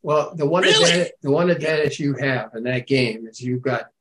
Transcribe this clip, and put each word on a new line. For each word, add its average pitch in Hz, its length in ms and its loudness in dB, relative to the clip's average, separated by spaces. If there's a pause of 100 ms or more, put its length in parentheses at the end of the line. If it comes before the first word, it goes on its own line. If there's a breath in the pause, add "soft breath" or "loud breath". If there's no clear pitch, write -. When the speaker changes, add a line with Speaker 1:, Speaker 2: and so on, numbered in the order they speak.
Speaker 1:
Well, 151 340 -2
the 151 100 -2
one 170 180 2
Speaker 2:
Really? 427 200 4
Speaker 1:
advantage, 170 280 2 (100)
the 139 100 -2
one 175 180 4
advantage 151 500 0
you 143 160 -2
have 127 400 -4
in 113 80 -8
that 127 240 -4
game 113 400 0
is 113 140 -18
you've 123 220 -4
got 120 240 -4 (140)